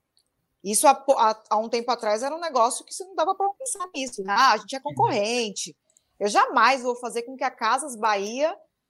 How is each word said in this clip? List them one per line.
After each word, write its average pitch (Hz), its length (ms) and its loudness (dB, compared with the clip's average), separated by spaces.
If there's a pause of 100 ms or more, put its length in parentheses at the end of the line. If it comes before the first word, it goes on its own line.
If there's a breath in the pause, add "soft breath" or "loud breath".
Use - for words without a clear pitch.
(640)
Isso 214 240 2
há 269 80 8
po-, 269 220 2
há, 220 320 2
há 214 80 2
um 226 100 -2
tempo 240 240 -2
atrás 226 320 -2
era 285 100 -4
um 330 60 -10
negócio 254 460 0
que - 80 -16
você 381 100 -12
não 370 120 -16
dava 359 200 0
pra 392 140 -2
pensar 403 440 -8
nisso, 262 300 -8
né? 202 140 -4
Ah, 254 160 6
a 220 40 2
gente - 180 -12
é 269 40 -10
concorrente. 226 960 -2 (420)
Eu 202 120 -2
jamais 269 540 4
vou 247 120 -2
fazer 233 280 -8
com 262 120 -14
que 269 80 -6
a 254 80 -2
Casas 247 460 -2
Bahia 220 580 0 (340)